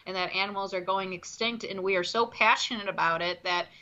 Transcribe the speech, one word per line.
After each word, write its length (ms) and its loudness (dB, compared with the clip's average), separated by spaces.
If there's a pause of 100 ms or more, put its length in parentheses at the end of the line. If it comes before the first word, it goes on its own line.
and 100 -4
that 180 0
animals 380 -2
are 80 -2
going 320 0
extinct. 520 -4
And 200 -6
we 120 2
are 80 2
so 220 2
passionate 640 2
about 320 2
it 240 -4
that 220 0 (160)